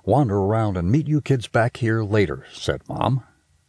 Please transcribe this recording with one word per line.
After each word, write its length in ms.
wander 340
around 380
and 140
meet 160
you 140
kids 260
back 300
here 260
later," 500
said 360
Mom. 340